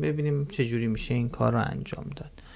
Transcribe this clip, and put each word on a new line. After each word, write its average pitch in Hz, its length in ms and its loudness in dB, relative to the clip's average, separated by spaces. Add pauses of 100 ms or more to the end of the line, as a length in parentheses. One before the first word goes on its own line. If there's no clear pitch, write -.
ببینیم 147 440 2
چه 139 200 0
جوری 117 200 2
می‌شه 110 280 0
این 120 140 2
کار 117 240 2
رو 117 60 4
انجام - 580 -2
داد. - 260 -14 (140)